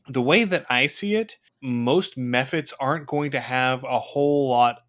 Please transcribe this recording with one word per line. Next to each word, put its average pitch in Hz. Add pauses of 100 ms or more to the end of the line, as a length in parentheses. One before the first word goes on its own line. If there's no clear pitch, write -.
The 131
way 165
that 185
I 127
see 202
it, - (240)
most 127
mephits 131
aren't 143
going 147
to 131
have 127
a 127
whole 143
lot 120